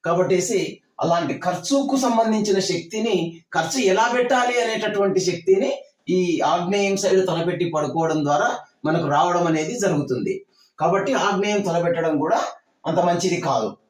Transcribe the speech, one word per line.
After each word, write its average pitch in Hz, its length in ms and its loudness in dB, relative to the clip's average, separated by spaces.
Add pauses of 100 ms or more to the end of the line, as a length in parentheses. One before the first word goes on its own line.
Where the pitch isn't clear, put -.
కాబట్టేసి 180 560 0 (440)
అలాంటి 165 300 0 (100)
ఖర్చుకు 277 520 0 (100)
సంబంధించిన 220 540 2 (100)
శక్తిని, 214 440 -2 (420)
ఖర్చు 165 220 -2 (140)
ఎలా 214 220 4
పెట్టాలి 247 500 2
అనేటటువంటి 208 640 0
శక్తిని 190 420 2 (460)
ఈ - 20 2 (360)
ఆగ్నేయం 196 500 0
సైడ్ 190 260 4
తలపెట్టి 165 460 -2
పడుకోవడం 156 520 0
ద్వారా 147 220 2 (380)
మనకు 151 260 0
రావడం 175 380 2
అనేది 156 320 -2
జరుగుతుంది. 143 500 -2 (460)
కాబట్టి 196 340 0 (140)
ఆగ్నేయం 202 420 0
తలపెట్టడం 165 540 0
కూడా 175 180 2 (480)
అంత - 100 0 (100)
మంచిది 175 380 0
కాదు. 113 240 -2 (180)